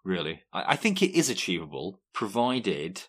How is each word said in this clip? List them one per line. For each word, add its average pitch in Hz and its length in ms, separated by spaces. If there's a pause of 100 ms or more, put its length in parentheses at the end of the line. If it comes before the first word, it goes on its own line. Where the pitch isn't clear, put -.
really. 82 380 (100)
I, - 200
I - 20
think 196 260
it 196 160
is 151 120
achievable, 85 680 (140)
provided 107 960